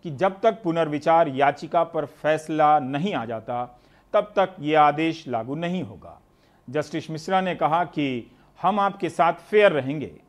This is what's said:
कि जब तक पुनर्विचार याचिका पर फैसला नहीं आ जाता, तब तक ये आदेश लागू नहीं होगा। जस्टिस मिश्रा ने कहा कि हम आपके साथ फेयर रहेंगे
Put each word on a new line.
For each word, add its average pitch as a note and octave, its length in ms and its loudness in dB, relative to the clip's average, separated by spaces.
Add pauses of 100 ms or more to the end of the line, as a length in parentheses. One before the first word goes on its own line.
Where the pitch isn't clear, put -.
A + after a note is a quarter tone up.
कि E3+ 80 -8
जब F#3+ 280 -2
तक A3 240 0
पुनर्विचार E3 640 2
याचिका C#3+ 560 0
पर D#3+ 220 -4
फैसला D3+ 720 2
नहीं C#3+ 340 -4
आ A#2+ 120 -4
जाता, A#2+ 540 -8 (340)
तब G#3 220 0
तक F#3 240 0
ये D3+ 160 0
आदेश D#3 520 2
लागू A#2+ 280 -6
नहीं F3 280 -6
होगा। F2 380 -18 (480)
जस्टिस D3 400 -6
मिश्रा F#3+ 320 -2
ने F3+ 140 -2
कहा D#3+ 280 0
कि C3+ 480 -6 (300)
हम G3 180 0
आपके G3 300 -2
साथ E3+ 240 2
फेयर G3+ 380 4
रहेंगे C3+ 400 -4 (180)